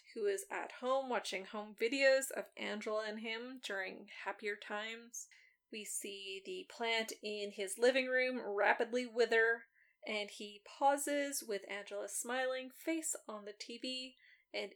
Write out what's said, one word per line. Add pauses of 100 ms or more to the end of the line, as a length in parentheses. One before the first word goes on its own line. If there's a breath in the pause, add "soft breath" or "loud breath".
(140)
who
is
at
home
watching
home
videos
of (120)
Angela
and
him
during (160)
happier
times. (440 loud breath)
We
see
the
plant (120)
in
his
living
room
rapidly
wither, (440 soft breath)
and
he
pauses
with
Angela
smiling
face (120)
on
the
T
V, (360 soft breath)
and